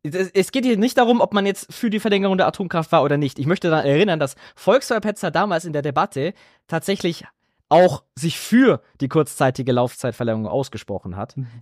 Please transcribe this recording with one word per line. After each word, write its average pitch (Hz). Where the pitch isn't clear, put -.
es, 180
es 190
geht 254
hier 240
nicht 226
darum, 240
ob -
man 196
jetzt -
für 233
die 214
Verlängerung 196
der 185
Atomkraft 170
war 160
oder 143
nicht. 147
Ich 131
möchte 180
daran 156
erinnern, 160
dass 139
Volksverpetzer 214
damals 170
in 170
der 147
Debatte 151
tatsächlich 170
auch 160
sich 151
für 233
die 135
kurzzeitige 135
Laufzeitverlängerung 117
ausgesprochen 104
hat. 107